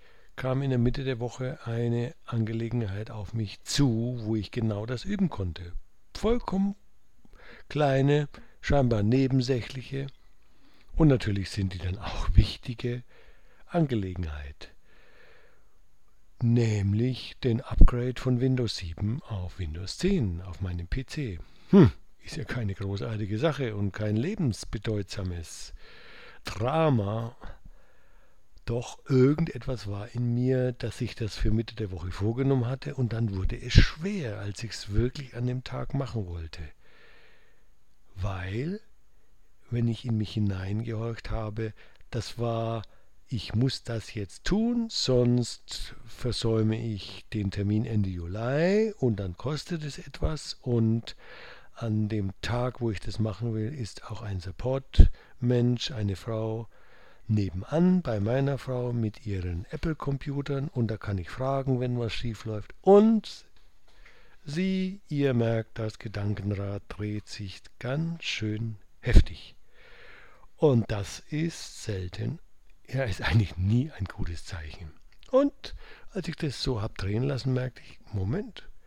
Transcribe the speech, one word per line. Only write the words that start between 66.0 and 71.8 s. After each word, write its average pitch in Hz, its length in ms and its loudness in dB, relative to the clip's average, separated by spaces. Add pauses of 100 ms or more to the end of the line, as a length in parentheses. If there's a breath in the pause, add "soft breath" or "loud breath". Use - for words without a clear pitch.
dreht 104 400 -6
sich - 320 -10 (180)
ganz 165 460 -4
schön 107 520 -2 (240)
heftig. - 560 6 (1040 loud breath)
Und 127 300 6
das 101 300 -4 (100)
ist - 540 -4